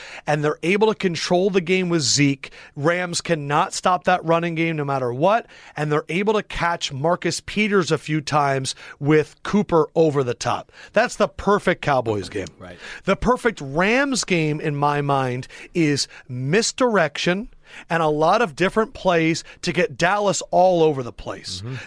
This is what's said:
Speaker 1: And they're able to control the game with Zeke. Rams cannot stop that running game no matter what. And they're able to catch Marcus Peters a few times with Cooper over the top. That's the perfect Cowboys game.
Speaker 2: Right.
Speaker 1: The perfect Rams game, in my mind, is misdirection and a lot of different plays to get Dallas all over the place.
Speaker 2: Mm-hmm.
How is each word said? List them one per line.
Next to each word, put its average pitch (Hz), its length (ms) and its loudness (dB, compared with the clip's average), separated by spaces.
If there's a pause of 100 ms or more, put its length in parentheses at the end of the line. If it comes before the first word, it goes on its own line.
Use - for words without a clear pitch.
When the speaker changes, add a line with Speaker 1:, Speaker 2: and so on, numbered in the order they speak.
(260)
Speaker 1:
And 151 180 0
they're 151 200 0
able 202 240 2
to 214 80 2
control 180 560 0
the 180 100 2
game 185 280 -2
with 170 120 0
Zeke. 139 480 0 (260)
Rams 170 460 -2
cannot 151 540 0
stop 185 300 0
that 180 200 2
running 165 300 0
game 165 220 -2
no 147 60 -2
matter 131 300 -2
what. 196 320 2 (320)
And 151 140 -2
they're 156 180 0
able 196 240 0
to 208 80 0
catch 170 500 -4
Marcus 165 540 -2
Peters 196 460 0
a 151 80 2
few 151 220 -4
times 139 520 0 (260)
with 151 440 2
Cooper 175 500 2
over 151 300 2
the 120 100 -2
top. 107 380 -4 (220)
That's 226 240 0
the 208 100 2
perfect - 560 0
Cowboys 113 440 0
game. 95 200 -8 (100)
Speaker 2:
Right. 90 220 -16 (240)
Speaker 1:
The 190 120 0
perfect 233 460 0
Rams 208 640 0
game, 156 360 0
in 147 160 -4
my 143 260 0
mind, 131 460 -2 (280)
is 147 320 0 (200)
misdirection 180 1200 0 (400)
and 165 140 0
a 156 40 2
lot 160 340 2
of 175 120 -2
different 175 400 0
plays 165 520 0 (160)
to 175 100 -2
get 151 260 -2
Dallas 190 440 0 (100)
all 175 320 4
over 143 200 2
the 117 100 -10
place. 95 480 -12
Speaker 2:
Mm-hmm. 123 140 -10 (120)